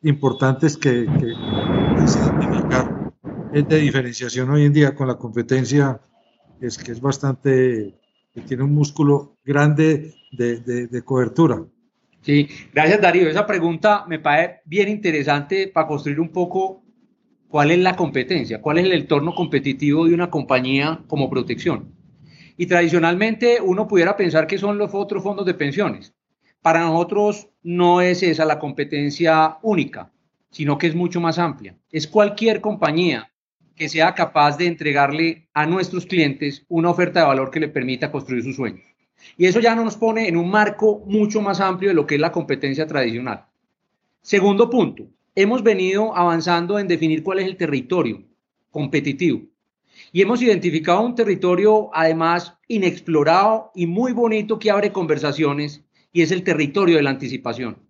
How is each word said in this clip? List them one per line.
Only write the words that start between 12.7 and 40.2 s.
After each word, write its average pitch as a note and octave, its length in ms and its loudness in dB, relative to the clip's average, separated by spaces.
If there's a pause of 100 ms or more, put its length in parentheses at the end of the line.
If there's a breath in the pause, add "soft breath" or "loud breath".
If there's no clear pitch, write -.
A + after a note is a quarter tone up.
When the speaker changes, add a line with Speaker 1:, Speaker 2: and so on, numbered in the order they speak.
Speaker 2:
gracias, D#3+ 300 4
Darío. F3+ 260 6
Esa G3 200 0
pregunta F#3+ 600 0
me E3 120 -6
parece D#3 460 0
bien F#3+ 240 0
interesante D3+ 760 -2
para D#3 200 -2
construir D3 320 -4
un E3 100 -2
poco F#3+ 540 -4 (640)
cuál D3 240 2
es F3 80 4
la F3+ 160 2
competencia, C3+ 680 -4
cuál D3+ 160 0
es F3+ 80 2
el F#3 80 2
entorno D3+ 400 0
competitivo D3 760 0
de E3 60 4
una F3 160 0
compañía C#3 800 -2
como C#3 240 -2
Protección. B2 640 -4 (640 soft breath)
Y F3 100 -4
tradicionalmente F3+ 920 2
uno G3 280 0
pudiera G3 280 2
pensar D#3+ 300 0
que F#3+ 140 -4
son G3+ 180 -2
los G3+ 160 -4
otros G3 300 -4
fondos G3 240 -4
de E3+ 80 -2
pensiones. C#3+ 580 -4 (480)
Para E3 200 4
nosotros F3 680 0 (140)
no F3 380 4
es F3+ 200 2
esa D#3+ 240 0
la D3+ 140 0
competencia D3+ 1040 0
única, F3 480 -4 (400)
sino D3 260 -4
que E3+ 80 -4
es D#3+ 100 0
mucho F3 240 -2
más E3 200 -2
amplia. C#3 360 -6 (160)
Es D#3 160 -6
cualquier G#3 540 2
compañía D#3+ 680 -2 (460)
que D3+ 140 -6
sea D#3+ 240 2
capaz D3+ 440 2
de F3 100 0
entregarle D3+ 840 0
a D3+ 120 0
nuestros F3+ 400 -2
clientes C#3+ 640 -2
una E3+ 200 0
oferta F3 320 0
de D3+ 60 4
valor C3+ 240 0
que D#3+ 80 -6
le D#3 80 -2
permita C3 440 -6
construir B2+ 320 -6
sus C3 120 -8
sueños. A2 260 -8 (560 soft breath)
Y E3+ 80 4
eso F#3 140 4
ya A3+ 160 4
nos A3+ 220 -4
pone A3+ 300 0